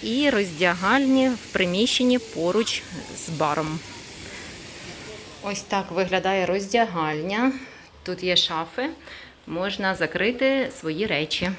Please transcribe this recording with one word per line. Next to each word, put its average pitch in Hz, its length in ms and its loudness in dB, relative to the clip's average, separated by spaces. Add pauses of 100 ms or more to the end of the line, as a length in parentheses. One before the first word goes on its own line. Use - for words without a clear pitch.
і 254 260 4
роздягальні 208 1000 4
в 240 80 -2 (140)
приміщенні 226 680 4
поруч 185 640 0 (420)
з - 40 -6
баром. 156 500 0 (1600)
Ось 202 200 -6
так 190 300 -2
виглядає 185 540 2
роздягальня. 196 1040 0 (520)
Тут 180 200 -6
є 180 120 2
шафи. 170 540 0 (580)
Можна 190 480 -2
закрити 240 760 2 (100)
свої 160 260 -2
речі. 170 540 0